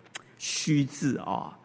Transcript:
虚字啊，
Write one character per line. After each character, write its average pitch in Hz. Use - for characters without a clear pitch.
虚 -
字 131
啊， -